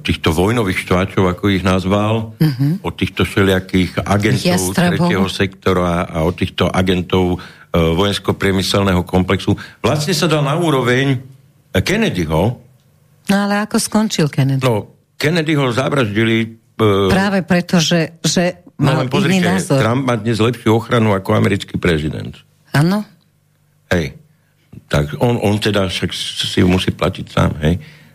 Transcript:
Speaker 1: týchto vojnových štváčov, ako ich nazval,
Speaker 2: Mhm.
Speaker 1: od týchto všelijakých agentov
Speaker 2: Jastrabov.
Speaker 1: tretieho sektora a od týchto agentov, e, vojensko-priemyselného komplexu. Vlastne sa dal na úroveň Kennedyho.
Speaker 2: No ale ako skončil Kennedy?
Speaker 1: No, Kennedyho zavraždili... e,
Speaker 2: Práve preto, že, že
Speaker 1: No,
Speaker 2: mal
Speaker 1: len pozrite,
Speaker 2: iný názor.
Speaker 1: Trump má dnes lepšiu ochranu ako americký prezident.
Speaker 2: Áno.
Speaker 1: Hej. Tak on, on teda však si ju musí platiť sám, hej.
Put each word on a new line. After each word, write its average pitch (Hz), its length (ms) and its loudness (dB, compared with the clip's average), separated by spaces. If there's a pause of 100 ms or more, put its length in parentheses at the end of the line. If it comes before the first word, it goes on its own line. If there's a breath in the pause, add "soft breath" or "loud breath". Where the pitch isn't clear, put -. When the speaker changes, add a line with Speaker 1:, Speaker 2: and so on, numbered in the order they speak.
Speaker 1:
týchto - 320 -2
vojnových 95 480 0
štváčov, 92 480 0
ako 90 180 -6
ich 95 140 0
nazval, 104 720 0
Speaker 2:
Mhm. 147 460 0
Speaker 1:
od 85 100 -6
týchto - 320 -4
všelijakých 92 800 0
agentov 101 480 0
Speaker 2:
Jastrabov. 92 240 0
Speaker 1:
tretieho 170 560 2
sektora 90 720 -2
a 82 220 -2
od 87 80 0
týchto 92 340 -2
agentov, 90 720 0
e, - 400 -8
vojensko-priemyselného 92 1200 0
komplexu. 95 540 0 (240 loud breath)
Vlastne 151 320 0
sa 175 140 0
dal 151 180 2
na 139 100 0
úroveň 135 680 0 (500)
Kennedyho. 95 880 0 (640)
Speaker 2:
No 196 100 0
ale 202 300 0
ako 214 160 -2
skončil 208 480 0
Kennedy? 135 320 0
Speaker 1:
No, 120 300 0 (260)
Kennedyho 151 560 0
zavraždili... 113 680 0 (360)
e, 101 340 2
Speaker 2:
Práve 190 340 2
preto, 180 380 2
že, 165 400 0
že 175 400 0 (140)
Speaker 1:
No, 147 160 2
Speaker 2:
mal 131 160 0
Speaker 1:
len - 20 -6
pozrite, 175 300 2
Speaker 2:
iný 175 160 2
názor. 170 240 0
Speaker 1:
Trump 123 240 2
má 123 160 0
dnes 107 240 -2
lepšiu 113 340 2
ochranu 110 380 2
ako 95 180 -2
americký 107 460 0
prezident. 78 560 -2 (400)
Speaker 2:
Áno. 185 320 2 (800)
Speaker 1:
Hej. 80 300 -2 (680)
Tak 73 320 -2
on, 120 200 0
on 104 200 2
teda 101 280 0
však 90 240 -4
si - 480 -6
ju 98 80 4
musí 92 240 2
platiť - 360 -4
sám, 87 320 -2
hej. 78 200 0 (360 loud breath)